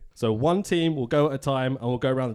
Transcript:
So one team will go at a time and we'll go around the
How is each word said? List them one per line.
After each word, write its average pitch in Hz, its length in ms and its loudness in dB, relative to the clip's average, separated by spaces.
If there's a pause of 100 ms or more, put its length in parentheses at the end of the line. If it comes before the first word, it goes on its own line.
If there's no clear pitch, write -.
(140)
So 113 180 0
one 165 320 2
team 165 320 0
will 127 100 -2
go 147 220 2
at 143 60 -4
a 135 40 -4
time 131 380 -2
and 120 100 -6
we'll 123 120 0
go 131 120 0
around 131 200 0
the 110 40 -6